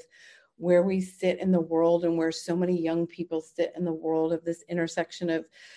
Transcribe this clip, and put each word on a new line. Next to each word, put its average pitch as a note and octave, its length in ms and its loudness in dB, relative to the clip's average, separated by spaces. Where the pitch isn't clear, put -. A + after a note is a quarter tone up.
where F3 240 4
we F#3+ 180 0
sit F#3 380 -2
in F#3 140 2
the F3 80 4
world E3 440 2
and E3 140 2
where E3 140 0
so E3+ 240 -4
many F3+ 240 0
young E3 260 0
people E3 340 -6
sit - 360 -4
in F3 80 -4
the E3 80 -2
world D#3+ 400 0
of E3 120 -4
this E3+ 240 -6
intersection E3+ 600 -4
of, D#3+ 160 -2